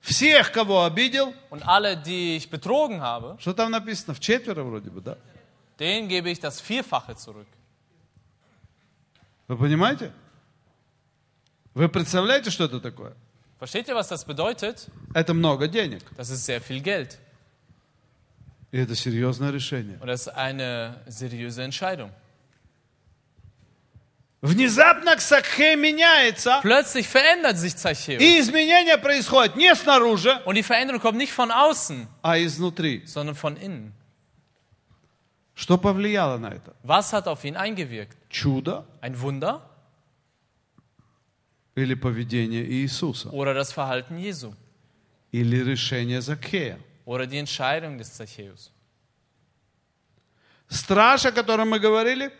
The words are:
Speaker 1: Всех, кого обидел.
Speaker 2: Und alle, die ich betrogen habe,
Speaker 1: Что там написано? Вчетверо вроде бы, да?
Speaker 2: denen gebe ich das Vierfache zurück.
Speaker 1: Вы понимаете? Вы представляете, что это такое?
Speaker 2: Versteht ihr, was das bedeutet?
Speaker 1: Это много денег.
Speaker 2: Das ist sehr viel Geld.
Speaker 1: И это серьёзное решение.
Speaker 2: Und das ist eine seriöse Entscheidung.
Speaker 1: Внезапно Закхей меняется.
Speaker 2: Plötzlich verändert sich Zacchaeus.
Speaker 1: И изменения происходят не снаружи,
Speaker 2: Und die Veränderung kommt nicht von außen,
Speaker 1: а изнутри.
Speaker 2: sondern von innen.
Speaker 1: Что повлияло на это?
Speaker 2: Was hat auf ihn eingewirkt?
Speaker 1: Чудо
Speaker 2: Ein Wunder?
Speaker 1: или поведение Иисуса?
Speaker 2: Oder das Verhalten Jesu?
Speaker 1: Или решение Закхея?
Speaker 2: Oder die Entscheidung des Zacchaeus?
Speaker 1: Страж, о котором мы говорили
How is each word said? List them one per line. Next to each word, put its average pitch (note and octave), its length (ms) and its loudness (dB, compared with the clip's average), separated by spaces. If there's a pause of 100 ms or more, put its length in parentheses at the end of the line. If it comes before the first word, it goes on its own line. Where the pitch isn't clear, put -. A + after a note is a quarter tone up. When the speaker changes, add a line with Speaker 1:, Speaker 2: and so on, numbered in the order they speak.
Speaker 1:
Всех, C#4+ 500 4
кого G3 320 2
обидел. B3+ 500 0 (160)
Speaker 2:
Und D3 160 -14
alle, G3 300 2
die E3+ 400 -6
ich D#3+ 140 -10
betrogen G#3+ 520 -4
habe, A#2+ 380 -8
Speaker 1:
Что F3+ 140 -6
там A3+ 180 -2
написано? A3 420 -8
Вчетверо G#3+ 500 -4
вроде G#2+ 260 -10
бы, F2+ 120 -18
да? - 160 -14 (640)
Speaker 2:
denen G3+ 300 -4
gebe F3+ 200 -4
ich E3+ 120 -6
das C#3+ 200 -8
Vierfache G3+ 540 -6
zurück. G#2 320 -20 (2000)
Speaker 1:
Вы B2+ 100 -6
понимаете? D#3+ 540 0 (1600)
Вы D#3 160 2
представляете, G3+ 600 0
что E3+ 160 -2
это B2+ 160 -6
такое? - 320 -16 (460)
Speaker 2:
Versteht G3+ 280 -10
ihr, C4 80 -6
was G#3+ 140 -4
das E3 160 -10
bedeutet? G3+ 640 -6 (240)
Speaker 1:
Это E3 200 2
много D#3+ 360 2
денег. E3+ 340 -4 (140)
Speaker 2:
Das B2 120 -12
ist C3 160 -6
sehr A#2+ 160 -4
viel C3 200 -10
Geld. F3 360 -6 (1500)
Speaker 1:
И C3 60 -4
это A#2+ 180 -2
серьёзное B2+ 560 -2
решение. B2+ 500 -8
Speaker 2:
Und B2+ 60 -12
das B2 200 -6
ist - 80 -14
eine B2+ 720 -6
seriöse A#2+ 560 -10
Entscheidung. C#3 480 -8 (2250)
Speaker 1:
Внезапно C#4 760 6
Закхей D4 600 4
меняется. D4 840 4
Speaker 2:
Plötzlich B3+ 460 2
verändert D4+ 500 4
sich E3+ 200 -4
Zacchaeus. D3 440 -2
Speaker 1:
И E4 180 8
изменения D#4+ 580 4
происходят C4 580 4
не E4+ 180 6
снаружи, A#3+ 720 4
Speaker 2:
Und F#3 100 0
die A3 80 2
Veränderung B3 380 0
kommt A3+ 160 0
nicht C#4 160 -2
von A#3+ 160 0
außen, A#3 580 2 (140)
Speaker 1:
а E3 160 2
изнутри. E3 680 -2
Speaker 2:
sondern D3 300 -8
von D3 200 -6
innen. C#3 380 -14 (1600)
Speaker 1:
Что - 220 2
повлияло F#3+ 640 0
на A2+ 100 -8
это? F#2+ 240 -16 (100)
Speaker 2:
Was F3+ 300 0
hat G3 140 -2
auf D3+ 180 -6
ihn C#3+ 100 -8
eingewirkt? E3+ 600 -8 (120)
Speaker 1:
Чудо C3+ 560 -4 (160)
Speaker 2:
Ein B2 200 -10
Wunder? C#3+ 400 -6 (2250)
Speaker 1:
или C3 200 -2
поведение A#2 720 -4
Иисуса? C3+ 640 -6
Speaker 2:
Oder C#3 220 -2
das C3+ 180 -2
Verhalten C3 460 -6
Jesu? D#3+ 360 -12 (800)
Speaker 1:
Или A#2+ 320 2
решение B2 580 -4
Закхея? C#3 580 -6 (260)
Speaker 2:
Oder B2+ 220 -6
die C3+ 100 -10
Entscheidung D3 600 -4
des A2+ 160 -16
Zacchaeus? G#2 580 -18 (2000)
Speaker 1:
Страж, A3 560 4
о B3+ 60 4
котором A3 380 0
мы A3 100 0
говорили A3+ 500 2 (100)